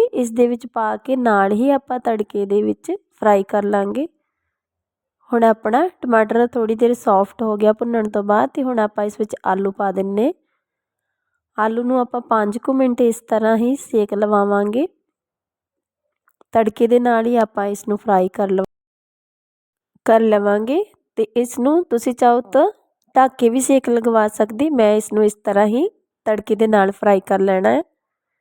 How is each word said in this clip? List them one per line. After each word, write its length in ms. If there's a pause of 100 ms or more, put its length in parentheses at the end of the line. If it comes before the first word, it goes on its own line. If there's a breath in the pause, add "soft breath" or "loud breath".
(120)
ਇਸ 180
ਦੇ 160
ਵਿੱਚ 200
ਪਾ 300
ਕੇ 200
ਨਾਲ 360
ਹੀ 180
ਆਪਾਂ 280
ਤੜਕੇ 480
ਦੇ 160
ਵਿੱਚ 300 (220)
ਫਰਾਈ 280
ਕਰ 220
ਲਾਂਗੇ। 420 (1200)
ਹੁਣ 140
ਆਪਣਾ 420 (160)
ਟਮਾਟਰ 440
ਥੋੜ੍ਹੀ 280
ਦੇਰ 200
ਸੌਫਟ 480
ਹੋ 140
ਗਿਆ 160
ਭੁੰਨਣ 380
ਤੋਂ 120
ਬਾਅਦ 320
ਤੇ 80
ਹੁਣ 160
ਆਪਾਂ 260
ਇਸ 140
ਵਿੱਚ 160 (120)
ਆਲੂ 260
ਪਾ 200
ਦਿੰਨੇ। 400 (1300)
ਆਲੂ 240
ਨੂੰ 180
ਆਪਾਂ 200
ਪੰਜ 380
ਕੁ 140
ਮਿੰਟ 280
ਇਸ 280
ਤਰ੍ਹਾਂ 280
ਹੀ 200
ਸੇਕ 380
ਲਵਾਵਾਂਗੇ। 720 (1700)
ਤੜਕੇ 320
ਦੇ 120
ਨਾਲ 280
ਹੀ 100
ਆਪਾਂ 300
ਇਸ 220
ਨੂੰ 100
ਫਰਾਈ 300
ਕਰ 220
ਲਵ-, 140 (1400)
ਕਰ 140
ਲਵਾਂਗੇ 640 (340)
ਤੇ 40 (140)
ਇਸ 220
ਨੂੰ 260
ਤੁਸੀਂ 300
ਚਾਹੋ 260 (120)
ਤਾਂ 180 (440)
ਢੱਕ 240
ਕੇ 100
ਵੀ 120
ਸੇਕ 280
ਲਗਵਾ 400
ਸਕਦੇ। 420
ਮੈਂ 260
ਇਸ 160
ਨੂੰ 120
ਇਸ 100 (100)
ਤਰ੍ਹਾਂ 220
ਹੀ 220 (380)
ਤੜਕੇ 280
ਦੇ 120
ਨਾਲ 260
ਫਰਾਈ 280
ਕਰ 200
ਲੈਣਾ 300
ਹੈ। 120 (580)